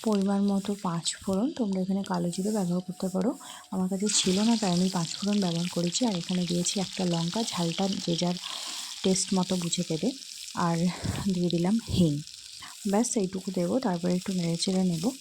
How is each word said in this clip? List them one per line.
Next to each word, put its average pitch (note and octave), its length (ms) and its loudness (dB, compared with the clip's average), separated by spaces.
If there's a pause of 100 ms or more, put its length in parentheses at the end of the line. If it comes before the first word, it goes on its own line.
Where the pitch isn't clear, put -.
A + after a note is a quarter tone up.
পরিমাণ G3+ 340 4 (120)
মতো G3 180 0 (160)
পাঁচ E3+ 200 -2 (160)
ফোড়ন। G3+ 260 0 (100)
তোমরা G3 260 0
এখানে F#3+ 260 0
কালো F3 240 0
জিরে F#3+ 220 -2
ব্যবহার F3+ 300 0
করতে F#3 280 -4
পারো, F#3+ 160 2 (420)
আমার F#3 200 0
কাছে G3 140 0 (140)
ছিল F#3 160 4 (120)
না A#3 120 6
তাই F#3 160 2
আমি F#3 200 4
পাঁচ E3+ 200 0
ফোড়ন G3+ 280 0
ব্যবহার F3 320 0
করেছি। F3 320 0
আর G3+ 140 0
এখানে F3+ 280 0
দিয়েছি F3 240 0 (120)
একটা - 160 -4 (100)
লঙ্কা, E3+ 280 0 (100)
ঝালটা E3+ 340 0 (200)
যে E3+ 180 0
যার F3 140 0 (680)
টেস্ট F#3 340 2
মতো F#3 260 2
বুঝে E3+ 280 -2
দেবে। D#3+ 180 0 (580)
আর E3+ 100 2 (580)
দিয়ে F3 200 2
দিলাম F3 200 2 (220)
হিং, D#3+ 160 6 (760)
ব্যাস G#3+ 180 4 (140)
এইটুকু F#3+ 260 -4 (100)
দেবো। F3 160 2 (120)
তারপরে F3+ 320 2
একটু F#3+ 220 -4
নেড়েচেড়ে F3 500 2
নেব E3 140 -2 (160)